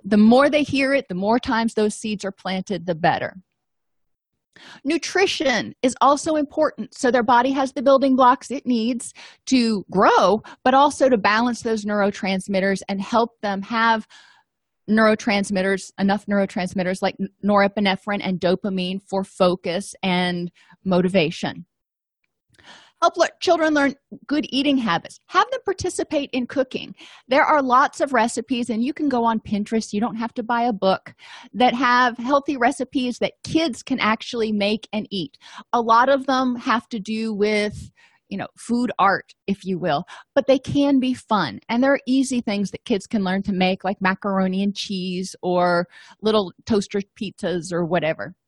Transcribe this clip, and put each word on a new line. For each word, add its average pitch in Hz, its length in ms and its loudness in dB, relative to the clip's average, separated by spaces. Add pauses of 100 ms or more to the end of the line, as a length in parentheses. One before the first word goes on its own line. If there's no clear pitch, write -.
The 208 140 2
more 247 320 8
they 294 140 2
hear 269 320 0
it, 262 140 -2
the 185 60 -6
more 208 220 0
times 226 380 -2
those 214 180 0
seeds 214 320 -8
are 196 60 -6
planted, 185 560 -6
the 175 80 -2
better. 156 400 -2 (1500)
Nutrition 277 1000 -2
is 247 200 0
also 294 340 2
important, 294 580 -2
so - 160 0
their 240 140 2
body 247 280 4
has 269 200 -2
the 285 100 -6
building 269 340 4
blocks 254 360 4
it 262 140 -8
needs 233 480 -2 (320)
to 226 440 2
grow, 214 520 4 (220)
but 254 100 4
also 269 360 4
to 247 80 4
balance 226 440 0
those 226 240 -4
neurotransmitters 196 1040 -2
and 196 120 -4
help 226 400 0
them 196 200 -4
have 226 440 0 (840)
neurotransmitters, 202 1080 0
enough 196 280 0
neurotransmitters 190 760 -2
like 190 180 -2
n-, 196 100 -4 (140)
norepinephrine 202 800 2
and 185 200 -4
dopamine 185 600 -2
for 196 220 -6
focus 180 800 -2
and 180 480 -2 (320)
motivation. 180 840 0 (1400)
Help 339 160 2
le-, 339 120 4 (100)
children 311 340 2
learn 277 220 2 (320)
good 302 220 -2
eating 269 280 0
habits. 185 500 -4
Have 415 220 0
them 523 160 -6
participate 349 680 -4
in 247 120 -2
cooking. - 480 -6 (340)
There 277 160 4
are 285 200 2
lots 262 360 2
of 285 140 -2
recipes, 240 560 -2
and 226 140 -2
you 294 100 -4
can 294 160 -2
go 247 140 0
on 226 160 0
Pinterest, 214 520 -4
you 208 80 -2
don't 220 180 -4
have 233 180 -8
to 240 80 -8
buy 233 200 -2
a 240 100 0
book, - 420 -2 (380)
that 247 200 4
have 247 440 2
healthy 277 400 0
recipes 247 600 -2
that - 140 -2 (100)
kids 320 380 -2
can - 180 -6
actually 220 520 -2
make 208 420 -2
and 208 160 -6
eat. 190 280 -8 (360)
A 240 80 2
lot 226 280 4
of 269 180 2
them 254 300 0
have 233 320 -2
to 226 100 -8
do 220 340 -6
with, 208 560 -2 (400)
you 196 80 -8
know, 123 180 -8
food 240 440 -4
art, 185 340 0 (140)
if 190 180 -4
you 185 140 -4
will, 160 260 -2 (300)
but 277 100 0
they 269 140 4
can 277 400 2
be 254 160 -2
fun. 160 440 -4 (100)
And 240 140 0
there 277 100 2
are - 120 -2
easy 254 340 0
things 202 300 -4
that - 160 -16
kids 196 220 -2
can 208 160 -2
learn 190 200 -2
to - 80 -4
make, 185 320 0
like 196 160 -4
macaroni 190 640 0
and 202 140 -2
cheese 185 640 -8
or 175 460 0 (340)
little 208 320 0 (140)
toaster 202 340 -2 (180)
pizzas 180 540 -6
or 175 100 -2
whatever. 156 520 -4 (120)